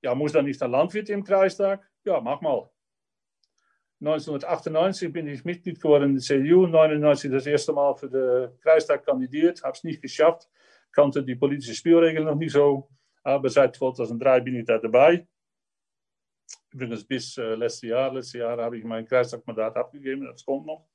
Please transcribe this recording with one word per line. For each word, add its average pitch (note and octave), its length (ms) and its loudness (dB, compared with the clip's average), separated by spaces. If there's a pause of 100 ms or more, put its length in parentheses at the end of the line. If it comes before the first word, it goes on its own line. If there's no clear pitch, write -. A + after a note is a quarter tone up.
„Ja, B2 120 -2
muss C#3+ 180 -2
dann D3+ 120 2
nicht C#3 180 -6
ein B2 80 -4
Landwirt F3 380 -2
im G3+ 160 -6
Kreistag?“ G3 640 0 (160)
„Ja, E3+ 160 -2
mach B2 200 -6
mal.“ C#3 280 -4 (1300)
Neunzehnhundertachtundneunzig D#3+ 1080 -4
bin D3+ 180 -8
ich C#3 180 -12
Mitglied F3 340 -10
geworden C#3+ 300 4
in C#3 60 2
der B2+ 60 -4
C C#3 200 0
D D3 100 2
U, F#3 140 6
neunundneunzig D3+ 640 2
das C3 160 -2
erste D3 260 0
Mal C#3+ 220 2
für C3+ 160 -14
den B2+ 500 -2
Kreistag D#3 460 2
kandidiert, C#3+ 560 0
hab's - 220 -8
nicht D#3+ 180 -10
geschafft, - 480 0 (420)
kannte C#3+ 320 2
die B2+ 120 -6
politische C#3 380 -4
Spielregeln E3 520 4
noch D3+ 80 -2
nicht D#3+ 180 -6
so, C#3+ 380 2 (320)
aber C3+ 260 -2
seit C3 280 2
zweitausenddrei B2+ 640 0
bin B2+ 160 -6
ich A2+ 100 -8
da A2+ 100 2
dabei. C3 500 4 (1400)
Übrigens A#2 340 -10
bis, B2+ 340 -10
äh, A2+ 160 -6
letztes A#2 340 -6
Jahr, B2+ 240 -2
letztes B2+ 220 -12
Jahr A#2 240 -6
habe A#2 180 -6
ich A2 80 -14
mein A2+ 220 -8
Kreistagmandat A#2 680 -2
abgegeben, C3+ 500 -8
das B2 180 -20
kommt C#3+ 220 -6
noch. D#3 280 -14